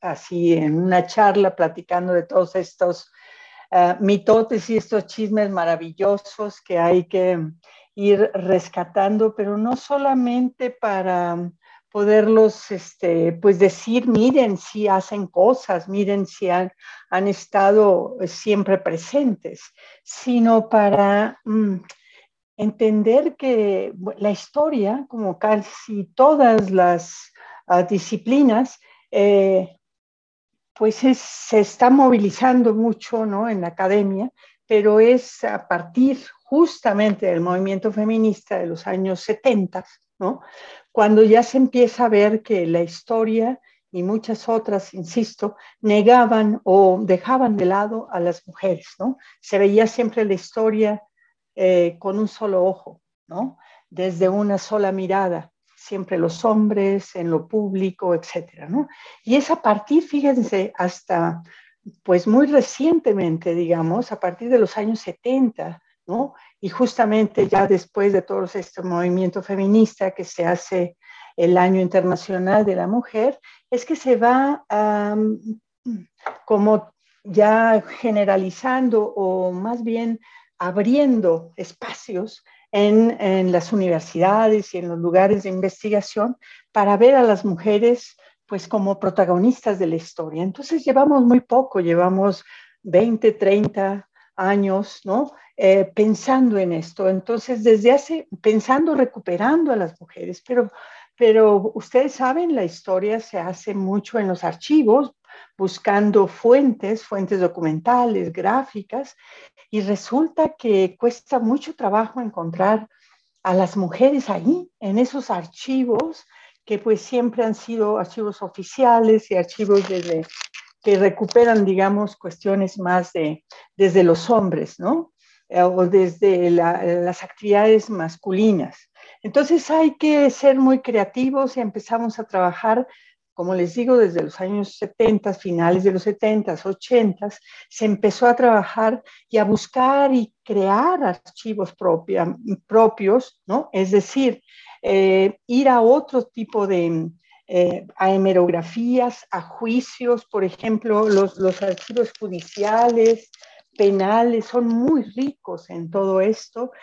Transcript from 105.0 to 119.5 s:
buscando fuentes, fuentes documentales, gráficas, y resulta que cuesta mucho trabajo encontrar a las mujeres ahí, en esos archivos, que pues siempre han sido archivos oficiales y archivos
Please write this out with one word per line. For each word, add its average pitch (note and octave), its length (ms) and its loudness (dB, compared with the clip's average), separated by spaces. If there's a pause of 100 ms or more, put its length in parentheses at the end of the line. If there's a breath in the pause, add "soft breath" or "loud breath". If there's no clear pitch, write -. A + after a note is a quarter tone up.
buscando G3+ 720 0
fuentes, A3+ 800 0
fuentes G3 360 -4
documentales, F3 920 -2
gráficas, G#3+ 840 -6 (540 soft breath)
y G#3+ 100 -4
resulta D4 760 -2
que F#3+ 420 0
cuesta A#3+ 400 -4
mucho C4 360 -2
trabajo A3 460 -4
encontrar G3 680 -4 (540)
a F#3 120 -2
las F#3 220 0
mujeres B3+ 520 0
ahí, A3+ 420 -2 (100)
en G#3 180 -4
esos B3+ 320 -4
archivos, A#3+ 920 -4 (400 soft breath)
que G#3 140 -6
pues G#3+ 220 -2
siempre A#3+ 440 -2
han A3 100 -2
sido A3 440 -4
archivos G#3 440 -8
oficiales A3 880 2
y F#3+ 60 0
archivos G3 520 0